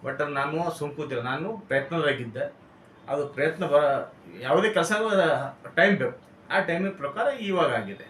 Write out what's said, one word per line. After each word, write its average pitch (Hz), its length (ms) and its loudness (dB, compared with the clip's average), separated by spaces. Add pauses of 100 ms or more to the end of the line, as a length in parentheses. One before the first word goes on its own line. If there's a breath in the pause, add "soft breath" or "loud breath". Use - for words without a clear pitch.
but 139 240 -4
ನಾನು 151 480 -2
ಸುಮ್ 147 180 -6
ಕೂತಿಲ್ಲ, 131 260 -6
ನಾನು 151 360 -4
ಪ್ರಯತ್ನದಾಗಿದ್ದೆ. 139 960 -2 (540)
ಅದು 143 180 -2
ಪ್ರಯತ್ನ 160 380 -2
ಬ-, 143 400 4 (360)
ಯಾವುದೇ 170 280 4
ಕೆಲಸ 190 220 2 (840)
ಟೈಮ್ 185 220 6
ಬೇಕು, 123 200 -2 (360)
ಆ 190 60 2
ಟೈಮಿನ 180 380 -2
ಪ್ರಕಾರ 143 300 -4 (120)
ಇವಾಗ 185 340 0
ಆಗಿದೆ. 101 360 -6